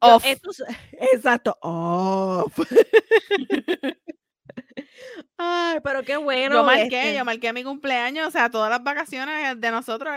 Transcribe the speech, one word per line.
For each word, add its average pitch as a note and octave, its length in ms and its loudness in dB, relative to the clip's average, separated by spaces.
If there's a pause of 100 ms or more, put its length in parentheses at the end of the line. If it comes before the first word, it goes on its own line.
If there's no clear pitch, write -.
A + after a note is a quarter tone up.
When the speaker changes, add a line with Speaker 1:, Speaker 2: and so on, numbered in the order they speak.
Speaker 1:
Yo, A#3 140 10
Speaker 2:
Off. A3+ 100 4
Speaker 1:
esto C4+ 260 -4
es, C4 160 -12
<laughs> - 460 -2
exacto, A#3+ 480 0
off. F#3 960 -2
<laughs> - 1600 0 (1200)
Ay, E4+ 460 -2
pero C4+ 200 -4
qué C#4 140 -4
bueno, C#4 380 0
Speaker 2:
Yo A#3 80 6
marqué, A#3 220 4 (180)
Speaker 1:
este D4 120 -2
Speaker 2:
yo C4 100 -4
marqué A#3 280 -4
mi B3 100 -8
cumpleaños, C#4 640 -4
o E4 40 -8
sea, C#4+ 180 2
todas A3 200 -2
las A#3+ 140 -2
vacaciones C#4+ 760 -6
de A3+ 120 -2
nosotros A#3+ 460 -6